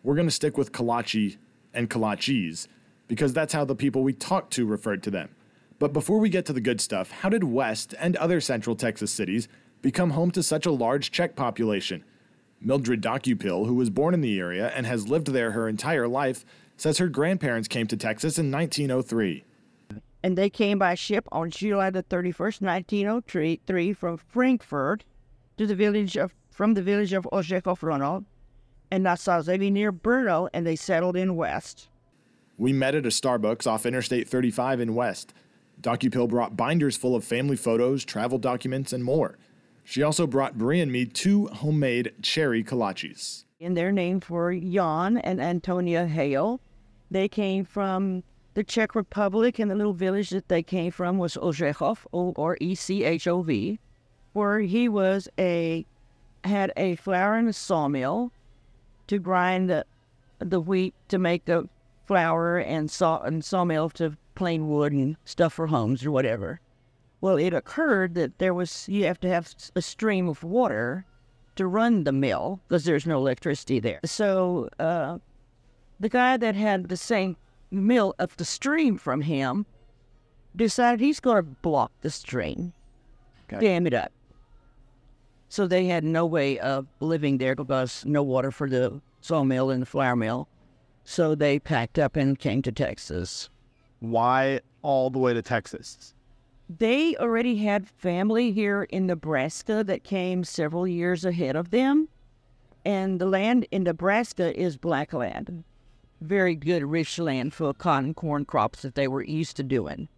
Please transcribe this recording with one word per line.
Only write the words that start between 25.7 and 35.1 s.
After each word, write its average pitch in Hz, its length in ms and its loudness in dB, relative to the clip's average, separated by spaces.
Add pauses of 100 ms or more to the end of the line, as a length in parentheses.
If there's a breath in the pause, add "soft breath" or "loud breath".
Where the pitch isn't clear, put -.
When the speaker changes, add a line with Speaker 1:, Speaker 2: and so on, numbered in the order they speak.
Speaker 2:
village 208 420 2
of, 165 160 0 (200)
from 214 220 2
the 196 80 0
village 202 300 0
of 190 200 -2
Orzechów 185 500 -2
Ronald 156 420 -2 (680)
and 190 100 2
Nassau 175 380 2
Zewski 190 320 0
near 208 180 2
Brno, 208 640 0
and 170 100 -2
they 160 120 0
settled 175 400 0
in 185 180 0
West. - 540 -6 (680 soft breath)
Speaker 1:
We 123 160 2
met 135 220 2
at 143 120 0
a - 20 2
Starbucks 113 580 0
off 110 180 0
Interstate 123 440 0
thirty-five 127 500 0
in 113 160 -2
West. 117 400 -4 (460 soft breath)